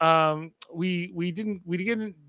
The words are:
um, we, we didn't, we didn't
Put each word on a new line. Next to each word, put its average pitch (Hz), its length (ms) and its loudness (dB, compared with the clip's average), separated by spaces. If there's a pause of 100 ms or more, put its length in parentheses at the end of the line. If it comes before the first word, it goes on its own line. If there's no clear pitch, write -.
um, 160 520 4 (200)
we, 180 420 -2
we 175 160 -2
didn't, 202 360 -6
we 175 100 -2
didn't 214 400 -4 (120)